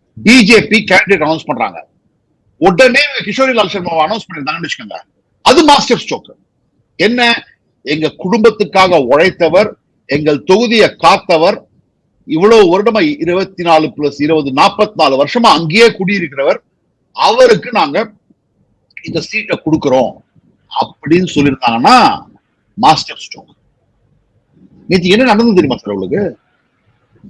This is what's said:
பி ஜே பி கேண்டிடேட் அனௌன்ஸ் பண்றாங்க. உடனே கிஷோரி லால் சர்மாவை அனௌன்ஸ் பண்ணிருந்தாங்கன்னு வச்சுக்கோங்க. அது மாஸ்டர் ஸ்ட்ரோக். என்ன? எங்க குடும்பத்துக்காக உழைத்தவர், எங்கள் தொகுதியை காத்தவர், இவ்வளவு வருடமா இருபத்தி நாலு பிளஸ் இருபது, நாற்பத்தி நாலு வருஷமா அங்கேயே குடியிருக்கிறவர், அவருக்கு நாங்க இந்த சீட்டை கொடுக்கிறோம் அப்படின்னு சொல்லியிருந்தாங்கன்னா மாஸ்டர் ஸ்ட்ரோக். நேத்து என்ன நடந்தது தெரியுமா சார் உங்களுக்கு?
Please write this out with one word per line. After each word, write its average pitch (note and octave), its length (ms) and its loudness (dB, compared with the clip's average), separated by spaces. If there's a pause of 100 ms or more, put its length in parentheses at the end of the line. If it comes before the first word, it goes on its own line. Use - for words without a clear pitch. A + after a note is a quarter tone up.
(220)
பி A#3 220 6
ஜே G#3+ 220 4
பி G#3+ 180 -2
கேண்டிடேட் F#3 400 0
அனௌன்ஸ் D#3 220 -4
பண்றாங்க. G#2+ 400 -8 (720)
உடனே A#3+ 440 2 (240)
கிஷோரி C4 300 -2
லால் G#3 140 0
சர்மாவை E3 380 -4
அனௌன்ஸ் G#3+ 140 -6
பண்ணிருந்தாங்கன்னு D#3+ 460 -10
வச்சுக்கோங்க. A2 340 -14 (420)
அது D#4 220 4
மாஸ்டர் C#4+ 440 2
ஸ்ட்ரோக். - 240 -10 (640)
என்ன? A#3 480 -2 (380)
எங்க D3+ 360 -4
குடும்பத்துக்காக F#3+ 880 0
உழைத்தவர், E3+ 640 0 (340)
எங்கள் D3+ 380 -2
தொகுதியை G#3+ 440 2
காத்தவர், F3 800 0 (580)
இவ்வளவு F#3 540 4
வருடமா G#3+ 220 0 (180)
இருபத்தி F3 440 -6
நாலு D#3+ 240 2
பிளஸ் C#3+ 360 -6
இருபது, D3 300 -2
நாற்பத்தி G3 440 0
நாலு C#3 280 2
வருஷமா A#3 220 -2
அங்கேயே E3+ 440 4
குடியிருக்கிறவர், F3 640 -4 (560)
அவருக்கு A3+ 600 2
நாங்க F#3 380 -2 (920)
இந்த - 180 -8
சீட்டை G#3 440 -8
கொடுக்கிறோம் C3 480 0 (680)
அப்படின்னு F3 540 -2
சொல்லியிருந்தாங்கன்னா C3+ 880 0 (500)
மாஸ்டர் D3 440 -2
ஸ்ட்ரோக். - 380 -20 (1300)
நேத்து F3+ 220 0
என்ன A3 160 2
நடந்தது A#3 300 2
தெரியுமா D3 220 2
சார் - 180 -8
உங்களுக்கு? C3+ 440 -6 (920)